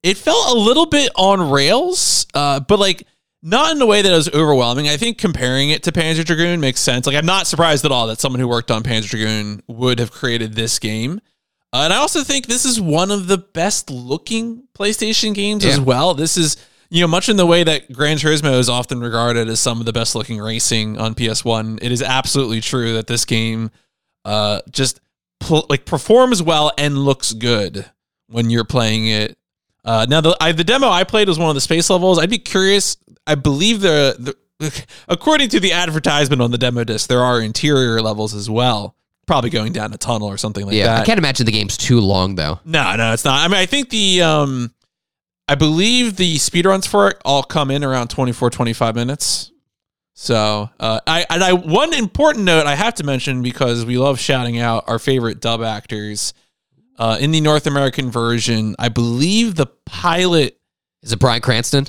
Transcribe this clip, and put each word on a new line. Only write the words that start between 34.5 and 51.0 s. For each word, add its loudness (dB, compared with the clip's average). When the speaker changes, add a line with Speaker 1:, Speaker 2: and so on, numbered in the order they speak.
Speaker 1:
the, -8
<laughs> -20
according 0
to 2
the 0
advertisement 0
on 2
the -2
demo 0
disc, -4
there 2
are 2
interior 0
levels -4
as -8
well. -2
Probably 0
going -4
down -6
a -16
tunnel -4
or -8
something -6
like -2
Speaker 2:
Yeah, 2
Speaker 1:
that. 2
Speaker 2:
I -2
can't 2
imagine 0
the 0
game's -2
too 4
long, 0
though. -4
Speaker 1:
No, -2
no, 0
it's -6
not. 2
I 0
mean, 2
I 2
think -2
the, 0
um, 0
I 2
believe 2
the 0
speedruns 0
for 2
it -12
all 2
come -2
in 0
around -2
twenty-four, -2
twenty-five -2
minutes. -4
So, -2
uh, -2